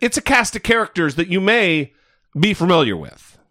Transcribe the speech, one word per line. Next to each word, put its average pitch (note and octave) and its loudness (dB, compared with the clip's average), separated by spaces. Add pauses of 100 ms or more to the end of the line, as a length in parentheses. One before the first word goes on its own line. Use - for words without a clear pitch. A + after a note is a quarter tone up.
it's A#3+ -2
a D4 -2
cast A#3+ 0
of G#3 -12
characters F3+ 0
that E3+ -4
you F#3 0
may F#3+ 0 (460)
be G3+ 2
familiar D#3+ 2
with. - -16 (120)